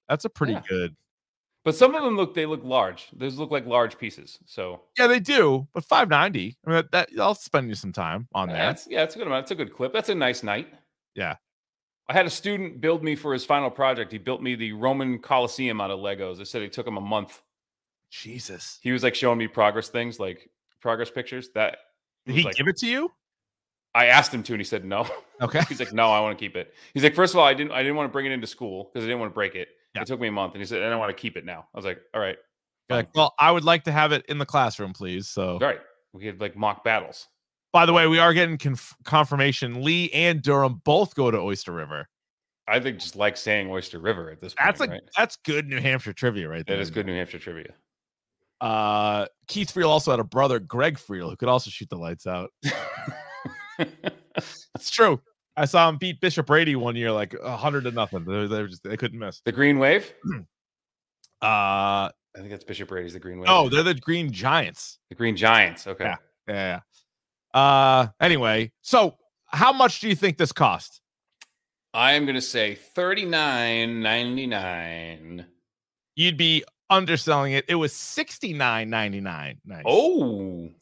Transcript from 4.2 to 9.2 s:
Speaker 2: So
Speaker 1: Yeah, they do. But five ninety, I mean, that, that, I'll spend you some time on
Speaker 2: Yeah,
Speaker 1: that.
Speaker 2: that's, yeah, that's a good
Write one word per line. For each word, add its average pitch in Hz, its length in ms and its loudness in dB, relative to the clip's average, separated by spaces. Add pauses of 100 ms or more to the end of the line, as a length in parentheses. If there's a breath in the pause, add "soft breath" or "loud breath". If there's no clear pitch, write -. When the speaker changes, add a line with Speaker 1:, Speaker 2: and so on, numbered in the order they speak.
Speaker 2:
So 90 340 -12 (160)
Speaker 1:
Yeah, 247 100 6
they 240 140 6
do. 165 540 2
But 170 100 -6
five - 240 4
ninety, 143 480 0 (100)
I 156 40 -6
mean, 165 60 2
that, 156 160 0
that, 165 280 -2
I'll 196 140 2
spend 135 340 -2
you 107 60 -6
some 98 180 -10
time 92 400 -6
on 95 160 -4
Speaker 2:
Yeah, 82 60 -6
Speaker 1:
that. 78 120 -2
Speaker 2:
that's, - 220 -6
yeah, 127 120 -4
that's 160 160 -2
a - 20 -14
good 226 80 -8